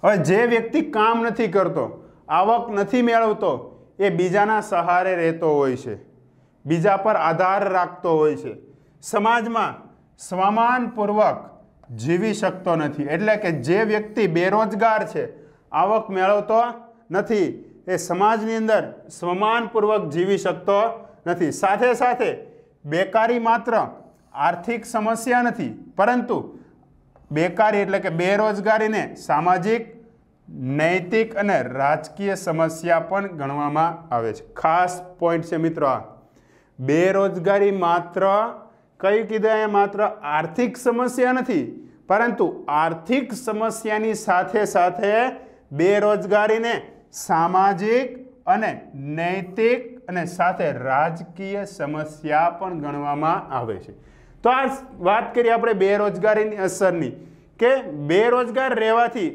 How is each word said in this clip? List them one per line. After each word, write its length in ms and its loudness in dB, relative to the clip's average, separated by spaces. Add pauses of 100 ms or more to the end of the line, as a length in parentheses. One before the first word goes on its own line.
હવે 140 4
જે 220 4 (140)
વ્યક્તિ 260 0 (160)
કામ 220 2 (100)
નથી 200 -2
કરતો, 380 0 (420)
આવક 440 2
નથી 300 0
મેળવતો, 500 2 (480)
એ 100 4
બીજાના 520 2
સહારે 540 0
રહેતો 340 0 (100)
હોય 180 0
છે, 180 -10 (720)
બીજા 320 2
પર 180 0
આધાર 480 2 (140)
રાખતો 320 -2 (100)
હોય 180 2
છે, 160 -12 (480)
સમાજમાં 720 0 (540)
સ્વમાનપૂર્વક 1080 0 (680)
જીવી 300 0
શકતો 420 -2
નથી. 400 -4
એટલે 220 2
કે 140 -2 (160)
જે 160 4
વ્યક્તિ 440 -2
બેરોજગાર 760 2 (120)
છે, 100 -4 (480)
આવક 380 2
મેળવતો 520 2 (500)
નથી, 360 0 (400)
એ 100 -2
સમાજની 580 0
અંદર 280 2 (340)
સ્વમાનપૂર્વક 840 0 (120)
જીવી 220 2
શકતો 420 0 (480)
નથી. 240 0
સાથે 420 2
સાથે 360 0 (560)
બેકારી 540 0
માત્ર 340 0 (720)
આર્થિક 400 -2
સમસ્યા 560 0
નથી, 320 -2 (240)
પરંતુ 400 2 (960)
બેકારી 540 0
એટલે 140 -2
કે 120 -4 (100)
બેરોજગારીને 840 0 (220)
સામાજિક, 580 2 (960)
નૈતિક 640 0
અને 160 2 (220)
રાજકીય 560 -2
સમસ્યા 760 0
પણ 180 -2 (120)
ગણવામાં 520 -2 (240)
આવે 180 0
છે. 100 -12 (100)
ખાસ 400 2 (260)
પોઇન્ટ 260 0
છે 120 -4
મિત્રો 300 0
આ. 140 0 (800)
બેરોજગારી 960 2 (100)
માત્ર, 380 0 (760)
કઈ 200 2 (100)
કીધું 220 0
અહીંયા? 260 0
માત્ર 220 0 (360)
આર્થિક 420 -2
સમસ્યા 560 0
નથી, 320 -2 (420)
પરંતુ 380 2 (220)
આર્થિક 680 -2
સમસ્યાની 800 -4
સાથે 520 0
સાથે 480 0 (580)
બેરોજગારીને 1000 2 (380)
સામાજિક 960 2 (460)
અને 180 0 (220)
નૈતિક 1160 -4
અને 160 -4
સાથે 420 -2 (200)
રાજકીય 800 -2
સમસ્યા 840 -2 (100)
પણ 240 -6
ગણવામાં 680 -4
આવે 340 -4
છે. 80 -20 (500)
તો 60 6
આ 160 4 (340)
વાત 340 2
કરીએ 200 4
આપણે 200 2
બેરોજગારીની 840 2
અસરની 580 0 (460)
કે 120 4 (380)
બેરોજગાર 640 2 (120)
રહેવાથી 500 2